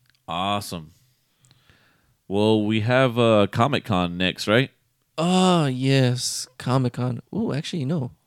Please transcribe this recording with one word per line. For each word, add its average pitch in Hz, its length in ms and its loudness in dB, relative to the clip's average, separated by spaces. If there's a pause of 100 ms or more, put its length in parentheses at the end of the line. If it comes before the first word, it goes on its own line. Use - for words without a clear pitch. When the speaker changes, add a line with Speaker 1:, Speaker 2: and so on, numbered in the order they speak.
(300)
Speaker 1:
Awesome. 90 600 -4 (1400)
Well, 107 360 2
we 107 160 0
have, 123 380 2
uh, 107 320 4
Comic-Con 95 680 0
next, 92 300 -2
right? 117 240 2 (460)
Speaker 2:
Oh, 180 480 2
yes. 131 800 0 (100)
Comic-Con. 123 640 -2 (140)
Ooh, 226 180 -4
actually, 151 300 -6
no. 135 280 -4 (160)